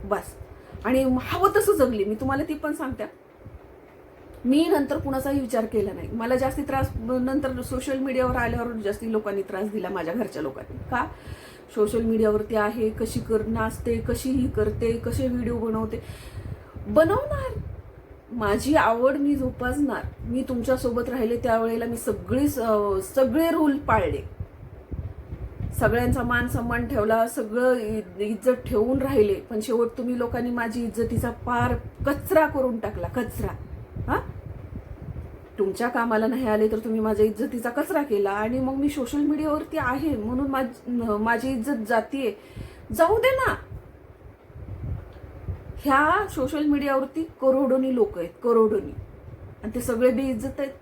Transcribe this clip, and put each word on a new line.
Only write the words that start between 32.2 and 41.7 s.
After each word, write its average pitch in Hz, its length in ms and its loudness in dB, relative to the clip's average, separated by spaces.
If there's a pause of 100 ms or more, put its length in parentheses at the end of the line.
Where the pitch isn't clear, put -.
करून 262 320 0
टाकला, 180 300 -6
कचरा. 208 460 -4 (520)
हा? 359 140 0 (1400)
तुमच्या 196 300 0
कामाला 233 380 2
नाही 233 220 0
आले 214 200 4
तर 220 100 0
तुम्ही 220 220 -2
माझ्या 214 260 4
इज्जतीचा 233 440 -2
कचरा 294 320 0
केला 202 280 0
आणि 220 300 -2
मग 262 140 0
मी 277 140 2
सोशल 285 300 -2
मीडियावरती 302 600 0
आहे 262 380 0
म्हणून 247 300 -2
माझ-, 262 440 -2 (300)
माझी 233 320 2
इज्जत 226 360 -2